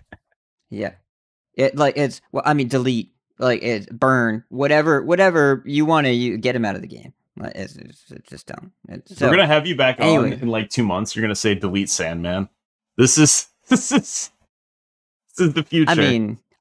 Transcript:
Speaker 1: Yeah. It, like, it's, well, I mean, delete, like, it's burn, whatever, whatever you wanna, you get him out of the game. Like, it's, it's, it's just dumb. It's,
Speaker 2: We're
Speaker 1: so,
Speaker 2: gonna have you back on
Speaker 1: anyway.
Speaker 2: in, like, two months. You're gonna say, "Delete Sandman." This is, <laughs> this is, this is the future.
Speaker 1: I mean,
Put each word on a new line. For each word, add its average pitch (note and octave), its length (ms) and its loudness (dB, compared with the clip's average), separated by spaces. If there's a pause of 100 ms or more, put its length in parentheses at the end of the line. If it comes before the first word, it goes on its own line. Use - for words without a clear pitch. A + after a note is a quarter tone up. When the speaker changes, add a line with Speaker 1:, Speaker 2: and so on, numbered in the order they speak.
(680)
Speaker 1:
Yeah. G#2 240 -8 (600)
It, C3+ 220 0
like, C#3+ 220 2
it's, C#3+ 240 -2 (100)
well, - 140 -4
I D3 80 4
mean, C#3 140 0
delete, B2 440 -2 (280)
like, B2 240 0
it's A2 240 -4
burn, A#2 600 -2
whatever, D3 540 2
whatever D#3+ 600 2
you C#3+ 200 -2
wanna, D3+ 240 2
you A#2+ 280 -2
get B2 180 -2
him A#2 100 -2
out G2 100 -4
of F2+ 60 -10
the F2 60 -14
game. - 260 -20 (220)
Like, - 200 -14
it's, F#2+ 200 -14
it's, - 360 -20
it's - 180 -20
just - 180 -20
dumb. - 240 -18 (180)
It's, - 220 -20
Speaker 2:
We're F3+ 60 -20
Speaker 1:
so, C#3 120 2
Speaker 2:
gonna F3 180 4
have D3+ 200 -2
you F3 80 -6
back B2+ 240 0
on B2+ 80 0
Speaker 1:
anyway. C3+ 340 2
Speaker 2:
in, A#2+ 80 -4
like, A2 200 -4
two B2 140 -2
months. G2 320 -4
You're A2 80 -4
gonna G#2 120 -2
say, G#2 200 0
"Delete F#2+ 340 -2
Sandman." F2 600 -4 (480)
This B2+ 200 4
is, - 300 4 (100)
<laughs> - 120 -20
this B3+ 220 0
is, - 400 -2 (1040)
this F3 120 2
is D3 60 0
the D#3+ 100 -2
future. D#3+ 280 2
Speaker 1:
I E3+ 40 4
mean, A#2 440 2 (220)